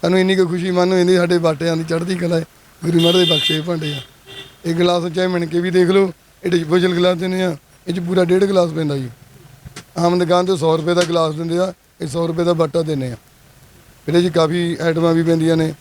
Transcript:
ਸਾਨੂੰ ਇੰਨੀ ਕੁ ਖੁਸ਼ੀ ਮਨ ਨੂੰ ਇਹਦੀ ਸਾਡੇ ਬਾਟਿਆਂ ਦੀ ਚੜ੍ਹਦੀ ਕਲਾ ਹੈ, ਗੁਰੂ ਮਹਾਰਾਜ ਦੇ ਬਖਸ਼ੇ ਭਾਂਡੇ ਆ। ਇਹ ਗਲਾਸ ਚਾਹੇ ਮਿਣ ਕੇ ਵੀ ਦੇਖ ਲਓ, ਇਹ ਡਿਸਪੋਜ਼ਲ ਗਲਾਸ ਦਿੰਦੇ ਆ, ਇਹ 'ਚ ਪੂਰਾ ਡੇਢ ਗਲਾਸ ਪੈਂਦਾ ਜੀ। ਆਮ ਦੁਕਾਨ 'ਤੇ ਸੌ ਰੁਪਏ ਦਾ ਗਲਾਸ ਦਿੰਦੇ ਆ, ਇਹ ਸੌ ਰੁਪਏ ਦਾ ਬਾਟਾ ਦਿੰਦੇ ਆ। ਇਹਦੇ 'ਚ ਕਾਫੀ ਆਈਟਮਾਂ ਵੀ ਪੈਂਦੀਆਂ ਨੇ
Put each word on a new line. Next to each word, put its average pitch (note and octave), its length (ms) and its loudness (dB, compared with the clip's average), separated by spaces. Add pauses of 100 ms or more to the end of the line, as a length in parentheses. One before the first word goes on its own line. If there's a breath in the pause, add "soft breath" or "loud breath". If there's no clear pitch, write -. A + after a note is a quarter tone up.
ਸਾਨੂੰ F3+ 160 2
ਇੰਨੀ F#3 180 2
ਕੁ F#3 120 2
ਖੁਸ਼ੀ F3+ 220 -4
ਮਨ F3+ 180 2
ਨੂੰ F#3 100 2
ਇਹਦੀ F3+ 180 4
ਸਾਡੇ F3 220 2
ਬਾਟਿਆਂ E3 380 -2
ਦੀ E3 80 -4
ਚੜ੍ਹਦੀ E3 300 -4
ਕਲਾ F3 220 -2
ਹੈ, E3 80 -2 (380)
ਗੁਰੂ E3 180 2
ਮਹਾਰਾਜ F3 280 4
ਦੇ E3+ 60 0
ਬਖਸ਼ੇ D#3 260 -2
ਭਾਂਡੇ D#3 340 -4
ਆ। C3+ 60 -10 (680)
ਇਹ E3+ 80 -2
ਗਲਾਸ F3 380 0
ਚਾਹੇ F#3 140 -2
ਮਿਣ F3 200 -2
ਕੇ E3 140 -2
ਵੀ F3+ 100 -2
ਦੇਖ F3+ 180 4
ਲਓ, F#3+ 240 2 (300)
ਇਹ F3+ 80 -2
ਡਿਸਪੋਜ਼ਲ F3 440 0
ਗਲਾਸ F3+ 240 2
ਦਿੰਦੇ F#3 240 -2
ਆ, F3 140 -2 (320)
ਇਹ F3 60 -2
'ਚ F#3 60 -6
ਪੂਰਾ F3+ 240 0
ਡੇਢ F3+ 200 2
ਗਲਾਸ F#3 260 2
ਪੈਂਦਾ D3+ 260 -2
ਜੀ। B2+ 140 -6 (880)
ਆਮ F3 200 2
ਦੁਕਾਨ F3+ 280 2
'ਤੇ F#3 100 0
ਸੌ D#3+ 200 2
ਰੁਪਏ D#3+ 180 0
ਦਾ F3 100 4
ਗਲਾਸ E3 300 0
ਦਿੰਦੇ E3 240 -4
ਆ, F#3 140 -2 (280)
ਇਹ E3+ 60 -6
ਸੌ E3 200 -4
ਰੁਪਏ E3 180 -2
ਦਾ E3+ 80 2
ਬਾਟਾ E3 300 0
ਦਿੰਦੇ C#3 300 -4
ਆ। A2+ 40 -12 (920)
ਇਹਦੇ F3 140 2
'ਚ F3 120 0
ਕਾਫੀ E3+ 460 0
ਆਈਟਮਾਂ E3 340 2
ਵੀ E3 80 2
ਪੈਂਦੀਆਂ E3 340 2
ਨੇ D#3+ 240 0